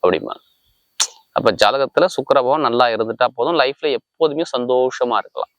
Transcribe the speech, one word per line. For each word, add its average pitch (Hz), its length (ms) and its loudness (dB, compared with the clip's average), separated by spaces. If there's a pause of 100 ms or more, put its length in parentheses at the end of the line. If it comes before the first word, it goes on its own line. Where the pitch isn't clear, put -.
அப்படிமா. 90 320 0 (1040)
அப்ப 117 120 2 (100)
ஜாதகத்துல 135 540 2
சுக்கிர 139 280 0
பகவான் 139 240 0
நல்லா 120 200 2 (100)
இருந்துட்டா 110 300 -2 (100)
போதும், 139 240 -2
லைஃப்ல 139 280 -2 (100)
எப்போதுமே 156 540 -2
சந்தோஷமா 127 720 0
இருக்கலாம். - 360 -10